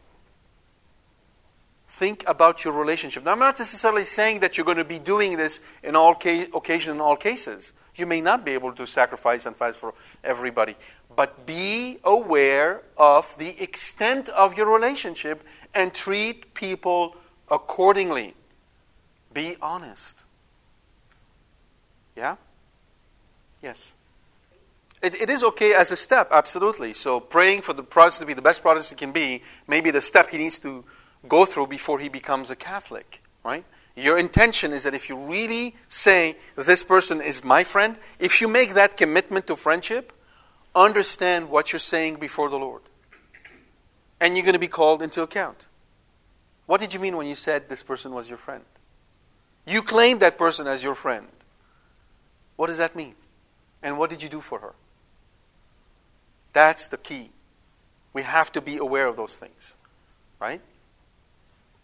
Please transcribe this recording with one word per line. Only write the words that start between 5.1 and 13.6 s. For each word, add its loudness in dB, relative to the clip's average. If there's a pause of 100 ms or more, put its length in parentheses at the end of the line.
this -4 (220)
in -2
all 8
ca-, -2
occasion, -4
in -6
all 2
cases. -8 (220)
You -8
may -2
not 0
be -6
able -6
to -14
sacrifice 0
and -12
fast -6
for -12 (300)
everybody. -4 (400)
But -2
be -6
aware 2 (120)
of 6
the -10